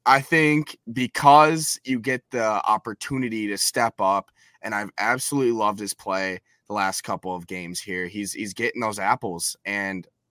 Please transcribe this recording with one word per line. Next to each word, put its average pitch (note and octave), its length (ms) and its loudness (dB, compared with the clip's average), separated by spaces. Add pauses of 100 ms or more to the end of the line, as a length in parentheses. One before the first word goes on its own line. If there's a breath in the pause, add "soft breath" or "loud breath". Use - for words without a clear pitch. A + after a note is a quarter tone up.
I C3+ 140 8
think D3+ 580 2 (140)
because D3 920 6
you C3 140 -2
get B2 320 -4
the A#2+ 140 -2 (240)
opportunity A2 800 -2
to G2+ 100 -4
step - 420 -2
up, G2 300 0 (320 soft breath)
and G#2+ 140 -6
I've G2+ 220 -6
absolutely B2+ 540 0
loved G#2+ 280 -2
his G2+ 120 -8
play F#2+ 480 -4 (280)
the G#2 60 -8
last F#2+ 280 -2
couple F#2 320 -6
of F2 140 -10
games F2+ 320 -10
here. F2+ 260 -8
He's, G2 260 -8
he's G2+ 220 -10
getting A#2 260 -4
those G#2+ 200 -4
apples, F#2+ 640 -2
and, G2 420 -4 (240)